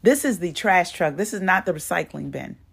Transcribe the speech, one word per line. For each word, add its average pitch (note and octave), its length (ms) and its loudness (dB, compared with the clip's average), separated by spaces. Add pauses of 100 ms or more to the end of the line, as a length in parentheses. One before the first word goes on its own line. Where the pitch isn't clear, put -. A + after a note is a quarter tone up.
This C#4 240 4
is A3+ 140 0
the E3+ 120 -4
trash F#3 400 2
truck. D3+ 240 -2
This G#3 180 -4
is G3+ 80 -4
not F#3+ 240 2
the F3+ 80 -2
recycling D3+ 580 -6
bin. C#3 260 -10 (160)